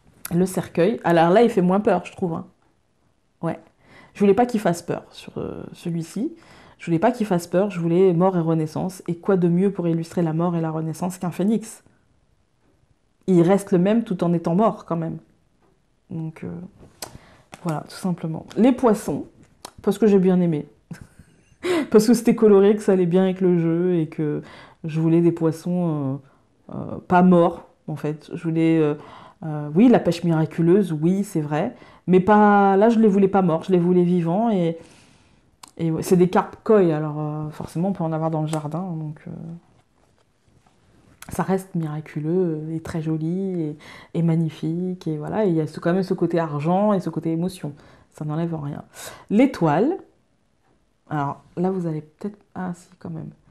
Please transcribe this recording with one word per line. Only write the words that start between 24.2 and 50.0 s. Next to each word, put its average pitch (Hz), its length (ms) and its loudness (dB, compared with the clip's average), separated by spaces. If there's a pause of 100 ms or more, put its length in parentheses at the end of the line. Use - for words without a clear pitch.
je 160 160 -4
voulais 165 200 4
des 170 120 4
poissons, 160 880 -2 (500)
euh, - 40 -14
euh, - 240 -10 (100)
pas 180 140 6
morts, 175 440 4 (220)
en 156 80 -8
fait. 151 360 -8
Je 170 100 -10
voulais, 165 360 2
euh, 147 160 2 (500)
euh, 151 300 -8
oui, 214 140 6
la 214 100 6
pêche 170 240 -2
miraculeuse, 170 720 2
oui, 175 320 0
c'est 170 160 -6
vrai. 151 340 -4 (320)
Mais 180 140 6
pas, 202 560 4
là, 208 120 6
je 226 120 4
les 226 80 6
voulais 196 180 4
pas 196 160 2
morts, 165 220 2
je 185 80 -2
les 185 60 6
voulais 180 260 4
vivants. 175 460 0
Et, 165 280 0 (1000)
et 165 140 -2
ouais, 156 120 -2
c'est 185 140 2
des 175 120 4
carpes 185 340 -2
koi, 190 320 4
alors, 151 240 -4
euh, 151 320 -6
forcément, 160 380 -6
on 202 40 -2
peut 175 120 -4
en 160 80 -2
avoir 160 180 -2
dans 156 120 -2
le 156 40 -2
jardin. 156 360 -6 (140)
Donc, 156 300 -10
euh, 170 40 -14 (2000)
ça - 140 -4
reste 190 320 -4
miraculeux 156 960 -4
et 160 80 -6
très 160 220 -8
joli 170 580 -4
et, 151 180 -6 (360)
et 165 80 -2
magnifique. 165 880 -2
Et 156 80 -4
voilà, 175 280 -4
et 202 40 2
il 170 60 2
y 160 60 0
a 156 60 -2
ce, - 140 -12
quand 175 120 -2
même 185 120 0
ce 190 100 -4
côté 175 240 0
argent 165 540 0
et 190 80 0
ce 175 100 -6
côté 165 220 -6
émotion. 165 400 -6 (400)
Ça - 120 -12
n'enlève 165 300 -4
rien. 147 300 -8 (440)
L'étoile, 214 720 2 (1120)